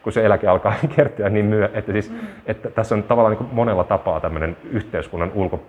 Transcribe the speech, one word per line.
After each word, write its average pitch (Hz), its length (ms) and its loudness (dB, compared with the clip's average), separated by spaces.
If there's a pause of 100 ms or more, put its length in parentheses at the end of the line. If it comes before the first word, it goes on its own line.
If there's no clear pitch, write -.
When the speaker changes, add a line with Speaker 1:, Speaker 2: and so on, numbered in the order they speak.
Speaker 1:
kun 110 100 -4
se 113 120 4
eläke 101 220 4
alkaa 95 260 4 (120)
<laughs> 143 100 -6
kertyä 113 340 2
niin 104 160 2
myö-, 107 280 2
että 104 180 -6
siis, 104 200 -2
Speaker 2:
Mm. - 60 -10 (280)
Speaker 1:
että 113 240 -6
tässä 110 260 -2
on 104 80 0
tavallaan 117 280 4
niin 110 160 -4
kun 123 80 -10
monella 110 280 2
tapaa 92 360 -2
tämmönen 80 440 -4
yhteiskunnan 90 720 -6
ulko-, 90 340 -2